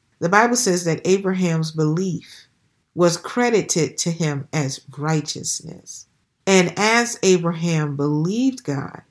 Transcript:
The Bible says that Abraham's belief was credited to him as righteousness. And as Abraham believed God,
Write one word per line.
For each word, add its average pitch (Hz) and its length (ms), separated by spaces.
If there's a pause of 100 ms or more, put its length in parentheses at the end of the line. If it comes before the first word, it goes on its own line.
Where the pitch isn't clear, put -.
(200)
The 165 100
Bible 233 260
says 180 280
that 160 220
Abraham's 185 640
belief 160 760 (460)
was 170 240
credited 208 840
to 170 120
him 151 420
as 135 280 (140)
righteousness. - 1120 (400)
And 190 320
as 233 460
Abraham 165 720
believed 170 680
God, - 480